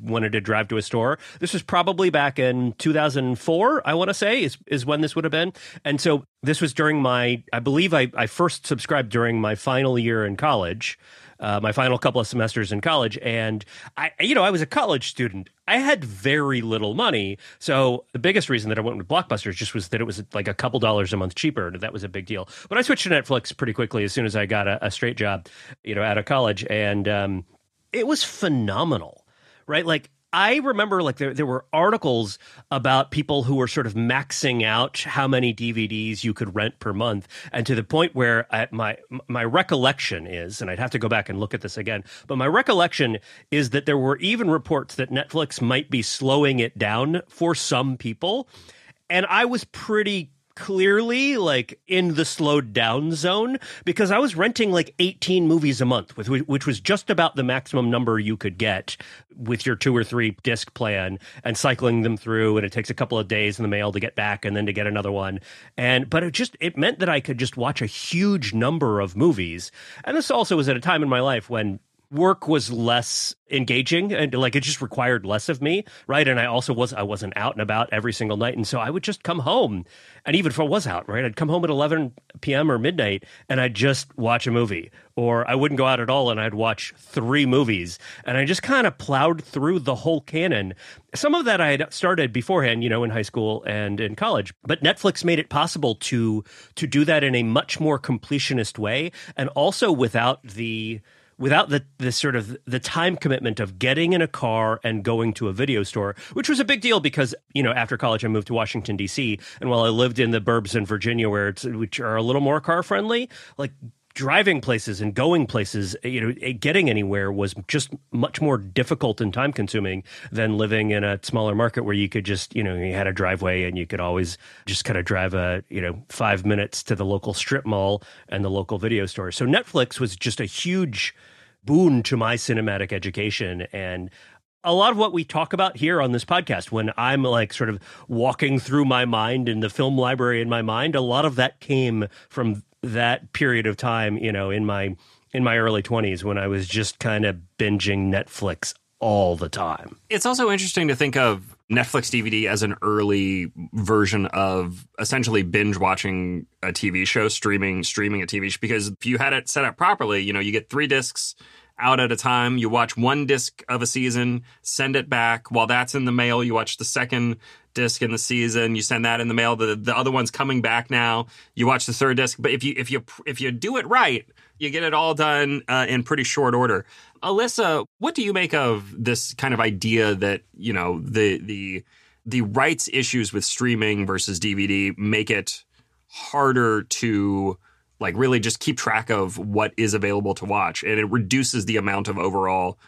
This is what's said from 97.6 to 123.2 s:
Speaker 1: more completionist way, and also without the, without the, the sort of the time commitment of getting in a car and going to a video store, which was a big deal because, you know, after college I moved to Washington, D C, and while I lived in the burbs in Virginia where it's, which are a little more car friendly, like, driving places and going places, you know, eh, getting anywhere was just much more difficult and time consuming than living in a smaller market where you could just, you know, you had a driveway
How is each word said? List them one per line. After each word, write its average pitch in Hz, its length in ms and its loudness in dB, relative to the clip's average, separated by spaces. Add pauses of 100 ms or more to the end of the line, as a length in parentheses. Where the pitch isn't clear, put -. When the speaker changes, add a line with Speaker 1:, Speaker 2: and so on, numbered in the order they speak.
Speaker 1:
more 151 220 0
completionist 127 800 -2
way, 127 320 -2 (240)
and 131 140 -2
also 190 420 2
without 123 500 2
the, 113 580 -6 (380)
without 143 320 4
the, 143 120 2 (140)
the 127 160 -2
sort 135 240 -2
of 113 180 -6 (120)
the 127 120 -2
time 170 380 0
commitment 127 440 -2
of 95 180 -6
getting 143 340 2
in 180 80 4
a 160 80 2
car 113 560 0
and 110 180 -2
going 113 300 0
to 107 160 -4
a 95 60 -2
video 120 280 0
store, 101 320 -4 (200)
which - 160 -2
was 269 100 2
a 277 60 2
big 262 160 0
deal 226 180 4
because, 143 340 0 (200)
you 143 80 2
know, 120 100 4
after 123 240 -2
college 113 300 0
I - 20 0
moved 110 200 -2
to - 40 -6
Washington, 110 420 -2
D 98 120 -2
C, 110 320 -2 (200)
and 127 120 -2
while 120 100 4
I 113 80 4
lived 117 300 2
in 117 140 2
the 113 100 2
burbs 113 340 0
in 107 80 0
Virginia 107 460 0
where 101 180 0
it's, 98 160 -6
which 113 340 -6
are 113 180 -2
a 113 60 2
little 127 200 2
more 143 180 2
car 170 220 2
friendly, 220 480 -2 (260)
like, 139 160 -6 (400)
driving 156 480 2
places 110 400 -2
and 104 140 -2
going 147 320 2
places, 101 560 -2
you 123 180 -4
know, 113 220 0
eh, 131 80 -4
getting 147 400 2
anywhere 101 400 0
was 101 240 -2 (140)
just 151 220 -2 (200)
much - 300 -2
more 143 180 2
difficult 107 600 -2
and 104 120 0
time 131 200 0
consuming 98 500 -4 (300)
than 110 260 0
living 107 320 2
in 104 140 0
a 101 180 0
smaller 107 320 0
market 113 300 0
where 104 100 -2
you 101 140 0
could 101 160 -4
just, 98 300 -4
you 117 80 -2
know, 95 120 -2
you 90 180 -2
had 98 140 -2
a 95 60 0
driveway 92 500 0